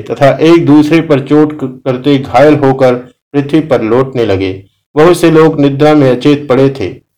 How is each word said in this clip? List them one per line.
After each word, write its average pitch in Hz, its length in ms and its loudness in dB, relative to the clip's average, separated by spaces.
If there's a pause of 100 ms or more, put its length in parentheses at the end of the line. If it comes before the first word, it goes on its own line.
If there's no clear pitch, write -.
(120)
तथा 135 300 0
एक 165 240 4
दूसरे 151 360 2
पर 151 180 -2
चोट 147 440 0
क-, 127 220 -12
करते 135 320 -2
घायल 143 380 2
होकर 135 400 0 (380)
पृथ्वी 143 260 -2
पर 147 220 -2
लौटने 120 440 -2
लगे। 95 400 -4 (300)
बहुत 170 220 4
से 165 140 0
लोग 160 280 2
निद्रा 139 340 0
में 139 180 2
अचेत 143 380 -2
पड़े 135 200 2
थे। 110 180 -6 (300)